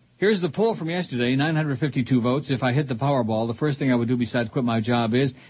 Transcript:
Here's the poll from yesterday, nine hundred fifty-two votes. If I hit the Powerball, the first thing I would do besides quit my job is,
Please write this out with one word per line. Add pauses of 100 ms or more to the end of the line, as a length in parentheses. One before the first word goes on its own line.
(180)
Here's
the
poll
from
yesterday,
nine
hundred
fifty-two
votes.
If
I
hit
the
Powerball,
the
first
thing
I
would
do
besides
quit
my
job
is, (180)